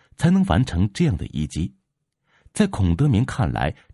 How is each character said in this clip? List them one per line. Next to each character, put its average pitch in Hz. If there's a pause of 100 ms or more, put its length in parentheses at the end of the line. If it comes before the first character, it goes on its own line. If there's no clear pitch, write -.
(160)
才 170
能 190
完 113
成 98
这 175
样 131
的 -
一 76
击。 175 (840)
在 214
孔 87
德 147
明 117
看 82
来， 58 (180)